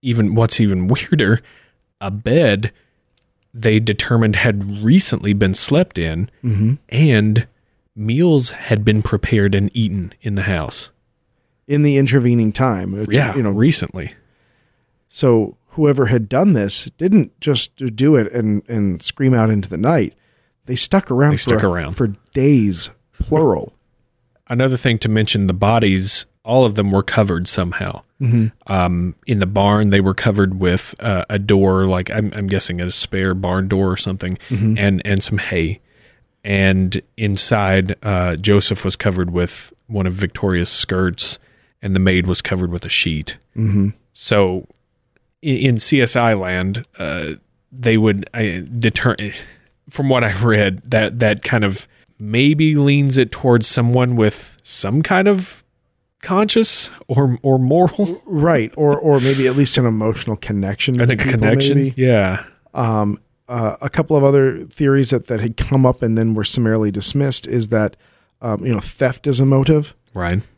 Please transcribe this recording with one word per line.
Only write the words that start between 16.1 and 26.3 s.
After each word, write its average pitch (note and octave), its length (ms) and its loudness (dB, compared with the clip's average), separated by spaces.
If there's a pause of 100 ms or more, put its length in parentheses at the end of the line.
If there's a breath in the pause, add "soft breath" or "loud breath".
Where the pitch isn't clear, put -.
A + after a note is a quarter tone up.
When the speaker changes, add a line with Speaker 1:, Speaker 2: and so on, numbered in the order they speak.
Speaker 2:
done F3 240 2
this G#2 460 0
didn't F#3 420 2
just - 340 -2 (220)
do C#3+ 200 4
it A2 160 0
and, G#2+ 360 0
and G2+ 340 -2
scream C3 320 0
out A2 160 2
into G2 180 -2
the F#2+ 80 -8
night. A#2 380 0 (520)
They B2+ 100 -6
stuck - 340 0
around C#3 220 4
Speaker 1:
They C3+ 40 2
Speaker 2:
for - 60 0
Speaker 1:
stuck A2+ 200 2
Speaker 2:
a, G2+ 60 2
Speaker 1:
around. F2 260 -4
Speaker 2:
for A#2+ 140 -2 (260)
days, B2 560 2 (300)
plural. B2+ 520 0 (760)
Speaker 1:
Another B2+ 280 0
thing A#2+ 240 0
to - 80 -2
mention, G#2+ 380 2
the F#2 80 2
bodies, G2+ 720 0 (180)